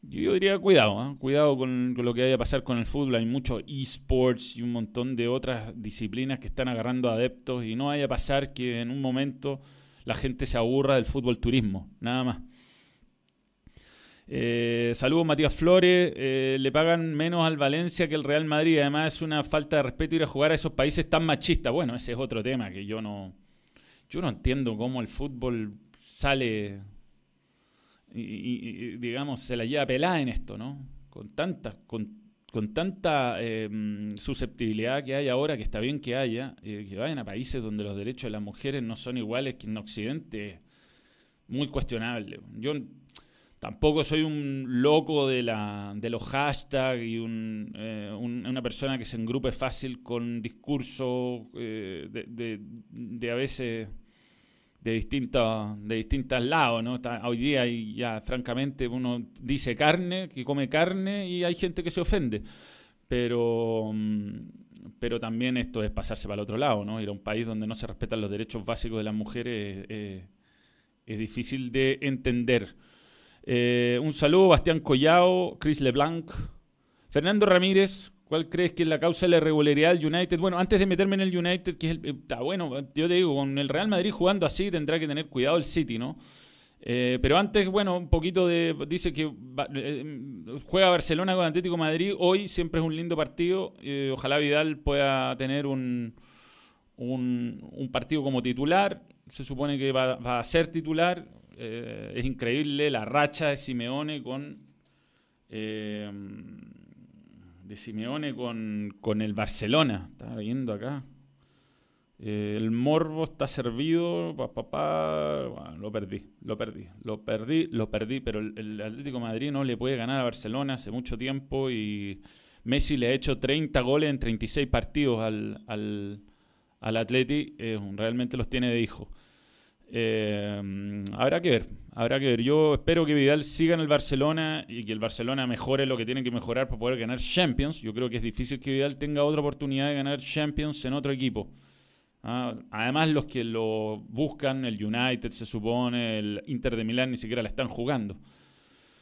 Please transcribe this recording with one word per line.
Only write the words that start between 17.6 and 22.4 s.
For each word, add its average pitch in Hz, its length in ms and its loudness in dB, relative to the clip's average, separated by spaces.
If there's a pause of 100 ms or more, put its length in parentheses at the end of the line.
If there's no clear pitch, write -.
que 147 80 -2
el 151 80 0
Real 151 220 2
Madrid. 156 340 4
Además, 147 360 2
es - 60 -4
una 151 220 0
falta 151 340 0
de 147 60 4
respeto 156 320 -2
ir 160 80 4
a 143 40 0
jugar 147 240 4
a 160 40 4
esos 151 160 -2
países 147 380 2
tan 165 160 4
machistas. 147 480 2
Bueno, 135 200 0
ese 123 200 -4
es - 40 -4
otro 113 240 -4